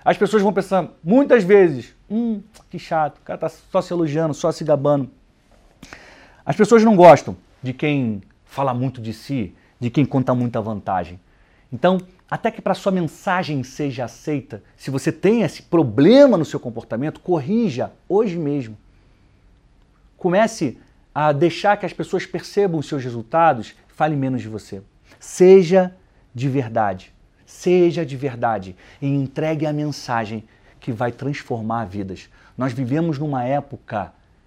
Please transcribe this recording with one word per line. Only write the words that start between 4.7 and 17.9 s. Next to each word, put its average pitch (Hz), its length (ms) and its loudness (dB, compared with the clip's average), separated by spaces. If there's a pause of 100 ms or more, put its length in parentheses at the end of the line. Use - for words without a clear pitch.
As - 100 -4
pessoas 214 280 4
não 226 120 4
gostam 156 420 8 (240)
de 127 120 -6
quem 127 500 -2 (200)
fala 135 300 -4
muito 123 260 -4
de 110 140 -10
si, 117 400 -6 (260)
de 123 120 -4
quem 151 120 2
conta 131 300 0
muita 120 260 -2
vantagem. 95 600 -6 (520)
Então, 175 280 0 (300)
até 220 200 -4
que 220 120 -10
pra 196 120 -2
sua 190 180 -4
mensagem 170 720 -4
seja 127 420 -8
aceita, 120 580 -10 (120)
se - 140 -14
você 139 220 -2
tem 208 320 0
esse - 180 -6
problema 170 760 6
no 156 60 0
seu - 160 -6
comportamento, 123 600 -10
corrija 160 720 -2 (160)